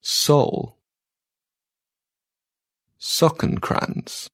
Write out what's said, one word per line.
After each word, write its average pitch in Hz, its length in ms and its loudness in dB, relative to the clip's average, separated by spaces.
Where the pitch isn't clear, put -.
Soul. - 720 2
Sockenkrans. - 1300 -2